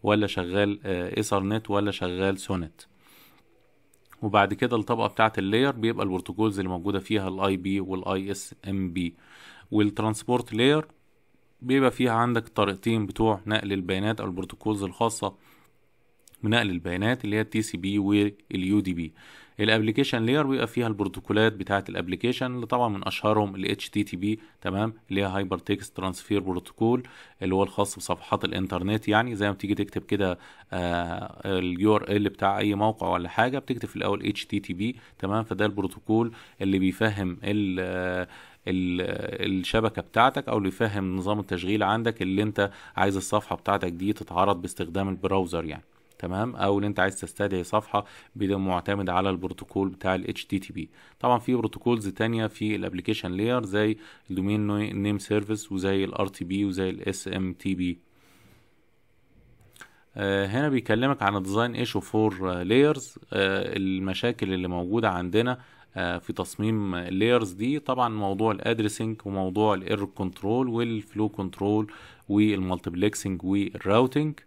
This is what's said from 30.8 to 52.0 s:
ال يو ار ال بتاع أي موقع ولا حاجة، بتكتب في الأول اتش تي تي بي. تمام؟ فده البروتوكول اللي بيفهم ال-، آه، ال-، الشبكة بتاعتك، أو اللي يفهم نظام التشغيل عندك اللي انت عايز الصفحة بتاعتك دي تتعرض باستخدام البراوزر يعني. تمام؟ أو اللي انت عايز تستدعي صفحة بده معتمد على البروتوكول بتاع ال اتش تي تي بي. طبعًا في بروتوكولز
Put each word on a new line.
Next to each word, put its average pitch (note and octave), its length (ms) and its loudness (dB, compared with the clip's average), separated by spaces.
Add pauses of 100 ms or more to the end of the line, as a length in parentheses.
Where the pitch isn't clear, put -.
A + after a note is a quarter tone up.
ال F#2 360 -2
يو G#2+ 160 6
ار - 120 0
ال G2+ 200 2
بتاع G2 300 2
أي G2+ 160 2
موقع G#2 340 0
ولا F2 200 0
حاجة، B2+ 300 0
بتكتب A#2+ 300 -6
في - 80 -12
الأول G2+ 300 -2
اتش G#2 200 -4
تي G2+ 140 -2
تي G2 120 -10
بي. G#2+ 240 -4 (220)
تمام؟ G#2+ 260 -2
فده G#2+ 220 0
البروتوكول G#2 640 0 (300)
اللي G2 160 4
بيفهم F#2+ 680 0
ال-، G2 360 0
آه، F2+ 480 -2 (400)
ال-، F#2 920 -2
الشبكة G#2+ 440 0
بتاعتك، C3 460 2
أو A2 100 0
اللي F#2+ 100 0
يفهم G2 480 -2
نظام G2+ 240 0
التشغيل F#2+ 420 0
عندك A2 400 0
اللي F#2+ 200 2
انت G#2 280 2 (260)
عايز F#2+ 200 4
الصفحة F#2+ 400 0
بتاعتك F#2 360 0
دي F#2 200 -2
تتعرض F#2 500 2
باستخدام F#2+ 460 -4
البراوزر F#2 560 -2
يعني. D2+ 200 -10 (360)
تمام؟ G2 360 -4
أو G2+ 220 2
اللي G2+ 80 0
انت G2+ 140 -2
عايز F#2+ 200 0
تستدعي F#2+ 440 -2
صفحة G#2+ 400 0 (320)
بده G2 220 0
معتمد F#2+ 520 0
على F#2+ 200 2
البروتوكول F#2 580 -2
بتاع F#2 260 -2
ال F#2 140 -2
اتش - 160 -6
تي G2 140 -2
تي - 140 -8
بي. - 180 -10 (300)
طبعًا B2 180 4
في B2+ 160 0
بروتوكولز A2+ 540 0